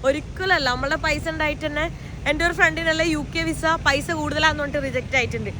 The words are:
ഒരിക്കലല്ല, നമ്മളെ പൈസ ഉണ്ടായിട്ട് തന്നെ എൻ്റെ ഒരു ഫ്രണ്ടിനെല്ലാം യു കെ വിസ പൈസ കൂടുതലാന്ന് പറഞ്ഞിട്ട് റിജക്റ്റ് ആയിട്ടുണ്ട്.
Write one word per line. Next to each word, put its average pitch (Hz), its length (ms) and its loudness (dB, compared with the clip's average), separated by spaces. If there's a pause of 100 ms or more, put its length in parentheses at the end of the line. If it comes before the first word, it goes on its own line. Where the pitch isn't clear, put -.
ഒരിക്കലല്ല, 294 640 2
നമ്മളെ 277 260 0
പൈസ 320 320 0
ഉണ്ടായിട്ട് 302 380 -2
തന്നെ 302 240 -2 (380)
എൻ്റെ 302 180 2
ഒരു 349 60 4
ഫ്രണ്ടിനെല്ലാം 330 560 2
യു 302 180 0 (100)
കെ 330 60 0
വിസ 320 200 -2 (240)
പൈസ 285 240 2
കൂടുതലാന്ന് 302 520 0
പറഞ്ഞിട്ട് 285 240 -2
റിജക്റ്റ് 254 300 -2
ആയിട്ടുണ്ട്. 220 420 -2